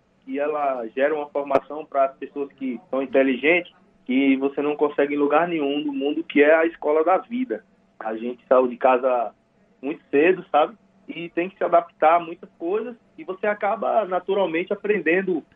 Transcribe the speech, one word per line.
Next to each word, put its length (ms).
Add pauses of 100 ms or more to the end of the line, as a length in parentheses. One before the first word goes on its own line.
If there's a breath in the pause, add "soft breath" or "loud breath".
(260)
que 140
ela 480
gera 260
uma 160
formação 560
para 200
as 120
pessoas 360
que 360
são 120
inteligentes, 720 (340)
que 320
você 220
não 160
consegue 380
em 60
lugar 280
nenhum 360
do 100
mundo, 300
que 180
é 120
a 120
escola 380
da 160
vida. 440 (360)
A 160
gente 340
saiu 180
de 80
casa 560 (480)
muito 300
cedo, 420
sabe? 240 (320)
E 220
tem 180
que 100
se 60
adaptar 520
a 40
muitas 380
coisas, 380 (200)
e 80
você 220
acaba 600
naturalmente 680
aprendendo 680 (120)